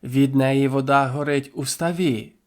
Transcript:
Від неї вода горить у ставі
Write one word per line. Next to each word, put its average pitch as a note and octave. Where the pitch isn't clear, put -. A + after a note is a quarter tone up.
Від C3+
неї C3+
вода C#3
горить C#3
у C#3+
ставі E3+